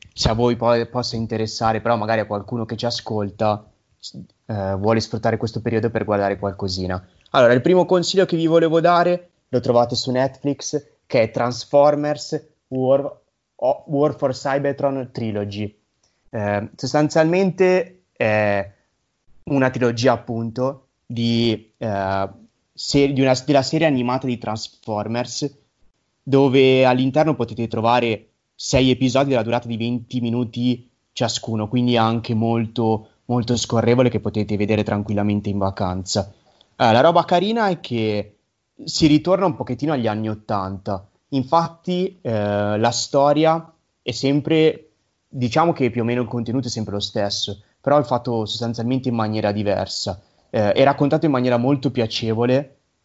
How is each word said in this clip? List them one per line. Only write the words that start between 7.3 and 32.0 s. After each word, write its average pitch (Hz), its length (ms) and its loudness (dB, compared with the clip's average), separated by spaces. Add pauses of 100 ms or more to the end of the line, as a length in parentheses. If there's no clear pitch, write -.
Allora, 135 220 6
il 127 80 2
primo 175 240 4
consiglio 185 400 2
che 170 120 -2
vi 160 100 0
volevo 165 320 4
dare 175 500 2 (200)
lo 127 100 0
trovate 120 360 2
su 127 160 -4
Netflix, 135 720 -4 (200)
che 123 160 2
è 113 100 0
Transformers 147 1080 2 (260)
War, 135 520 0 (360)
o-, - 320 -2
War 143 300 0
for 139 140 0
Cybertron 135 800 -2
Trilogy. 104 640 -6 (520)
Eh, 104 460 -2
sostanzialmente 170 1300 2 (100)
è 104 580 0 (720)
una 135 260 2
trilogia, 120 440 2
appunto, 117 760 -6 (180)
di, 117 720 0
eh, 98 520 -4 (440)
se-, 139 400 2
di 131 80 0
una, 131 120 4 (120)
della 139 160 4
serie 160 260 0
animata 127 400 0
di 120 100 -2
Transformers, 110 1160 -6 (680)
dove 131 640 6
all'interno 131 500 2
potete 113 320 -4
trovare 117 640 0 (300)
sei 131 300 2
episodi 131 400 2
della 123 140 0
durata 117 240 -4
di 117 100 -6
venti 120 420 -6
minuti 120 720 -4 (220)
ciascuno, 110 560 -4
quindi 123 280 0
anche 113 380 0